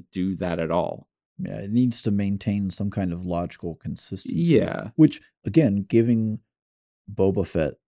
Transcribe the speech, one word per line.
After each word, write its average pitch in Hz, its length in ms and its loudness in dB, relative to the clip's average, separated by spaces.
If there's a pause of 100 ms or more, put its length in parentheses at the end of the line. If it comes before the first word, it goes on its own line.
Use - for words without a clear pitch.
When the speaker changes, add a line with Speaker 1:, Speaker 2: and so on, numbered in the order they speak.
(100)
Speaker 1:
do 95 260 -2
that 87 220 -2
at 80 140 -2
all. - 340 -2 (320)
Speaker 2:
Yeah, 101 200 -8
it 101 120 -8
needs 120 320 2
to 113 80 0
maintain 101 600 0
some 101 200 -4
kind 92 220 -2
of 90 120 -6
logical 87 520 -4
consistency. - 600 -8
Speaker 1:
Yeah. 147 600 4
Speaker 2:
Which, - 240 0 (240)
again, 101 440 2
giving 113 520 2 (720)
Boba 98 340 2
Fett 78 280 -2 (140)